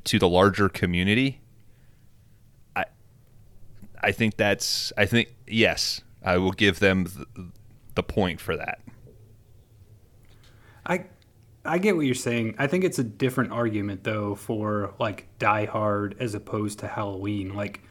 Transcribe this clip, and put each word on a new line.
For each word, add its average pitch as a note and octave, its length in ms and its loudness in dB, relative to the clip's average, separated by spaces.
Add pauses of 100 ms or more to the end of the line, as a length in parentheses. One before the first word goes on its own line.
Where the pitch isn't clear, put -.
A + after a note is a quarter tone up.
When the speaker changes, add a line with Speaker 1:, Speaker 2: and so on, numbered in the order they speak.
Speaker 1:
to - 140 2
the F#2+ 100 6
larger F#2+ 400 6
community, G2+ 720 0 (1300)
I, F#2+ 100 -2 (1160)
I G#2 100 4
think G#2+ 260 0
that's, - 600 0
I G#2 80 4
think, A#2 280 2 (140)
yes, G#2 540 2 (220)
I F2+ 140 2
will F#2 140 2
give G2 280 2
them F#2+ 260 4
th-, F2 200 -12 (680)
the - 80 0
point F#2 360 -2
for A2+ 160 -4
that. - 240 -8 (2000)
Speaker 2:
I, F3+ 200 -2 (600)
I - 120 0
get G3 180 2
what D3+ 100 2
you're B2+ 100 2
saying. A#2 420 -2
I C#3 100 0
think F3+ 160 2
it's D#3+ 160 0
a B2+ 40 0
different A#2 480 0
argument, G#2+ 520 -2
though, G#2 320 -2
for, G#2 640 -4
like, - 280 -4 (120)
Die G#2+ 260 4
Hard G#2 540 -2
as A2 160 -4
opposed G#2 440 -6
to G#2+ 80 -8
Halloween. G2+ 680 -6
Like, G#2 360 -8